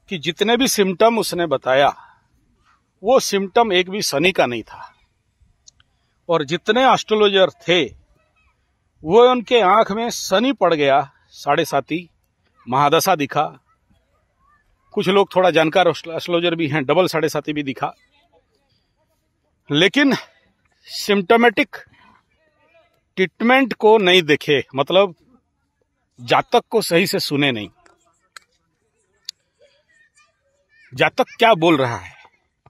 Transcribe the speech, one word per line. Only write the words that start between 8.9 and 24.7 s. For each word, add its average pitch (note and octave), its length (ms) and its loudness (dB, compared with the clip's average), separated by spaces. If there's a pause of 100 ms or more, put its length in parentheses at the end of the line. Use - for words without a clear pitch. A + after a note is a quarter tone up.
वो A3 260 4
उनके B3 320 0
आंख G3+ 300 2
में A3+ 180 -6
शनि A3 440 -2
पड़ F3 200 0
गया, C#3+ 280 2 (280)
साढ़े D3+ 360 -2
साती D3+ 440 -6 (580)
महादशा C#3+ 480 2
दिखा। D3 280 -4 (1500)
कुछ G3 140 -4
लोग G3 280 0
थोड़ा F3+ 160 2
जानकार D#3+ 360 0
एस्ट्रो-, E3 280 -6
एस्ट्रोलॉजर E3+ 400 -4
भी E3 120 -4
हैं, C#3+ 180 -4
double D#3 220 2
साढ़े D3+ 220 -2
साती D3+ 240 -8
भी D3 100 -6
दिखा, C#3 300 -8 (1800)
लेकिन G3 460 0 (720)
symptomatic A3+ 880 0 (1400)
treatment A#3 560 0
को A3 240 4
नहीं F#3 260 4
देखे, D3 400 0 (120)